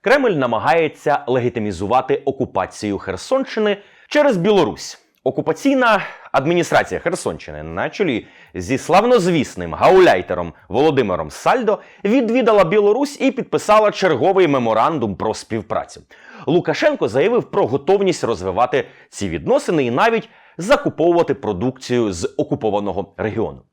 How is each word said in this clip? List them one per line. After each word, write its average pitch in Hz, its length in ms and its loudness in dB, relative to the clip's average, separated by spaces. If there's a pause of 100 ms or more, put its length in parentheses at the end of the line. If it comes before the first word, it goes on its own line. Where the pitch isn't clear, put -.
Кремль 254 300 2
намагається 143 960 0
легітимізувати 113 960 -2
окупацію 98 720 -4
Херсонщини 208 800 -4 (300)
через 285 300 2
Білорусь. 170 640 0 (260)
Окупаційна 220 760 0 (300)
адміністрація 139 680 0
Херсонщини 78 640 -8
на 90 260 -6
чолі 151 380 -4 (260)
зі 92 240 -4
славнозвісним 170 960 0
гауляйтером 95 800 4 (160)
Володимиром 104 600 0
Сальдо 214 480 0 (240)
відвідала 226 600 2
Білорусь 208 580 2
і 269 100 2
підписала 208 600 2
черговий 180 560 2
меморандум 117 680 0
про 107 180 -4
співпрацю. - 680 -8 (440)
Лукашенко 170 640 0
заявив 165 360 2
про 175 240 -2
готовність 185 560 0
розвивати 110 640 -2 (220)
ці 98 200 -6
відносини 156 560 0
і 117 60 -2
навіть 214 380 0 (280)
закуповувати 170 760 2
продукцію 110 800 -2
з 90 240 -6
окупованого 101 800 -2
регіону. 95 440 -6 (120)